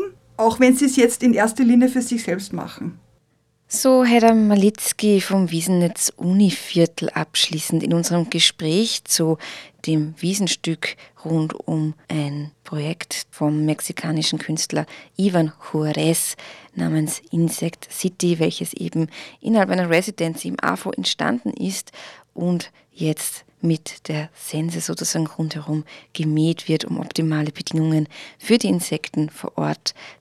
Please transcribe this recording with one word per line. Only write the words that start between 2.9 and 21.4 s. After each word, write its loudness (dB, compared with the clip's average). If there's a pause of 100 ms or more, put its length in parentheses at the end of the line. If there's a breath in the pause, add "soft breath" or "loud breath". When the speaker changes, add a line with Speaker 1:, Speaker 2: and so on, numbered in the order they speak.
Speaker 2:
So 4
Hedda 6
Malitzki 4
vom 0
Wiesennetz 0
Univiertel 2
abschließend -2
in 2
unserem 0
Gespräch 0
zu 0 (480 loud breath)
dem 0
Wiesenstück -2 (280 soft breath)
rund 0
um -4 (140)
ein -6 (140)
Projekt -8
vom 0
mexikanischen -4
Künstler -4 (300 loud breath)
Ivan 2 (200)
Juarez 0 (380 loud breath)
namens -2 (100)
Insect -2
City, 0
welches -2
eben -4 (320 loud breath)
innerhalb 2
einer 0
Residenz 0
im -6
afo -2
entstanden -2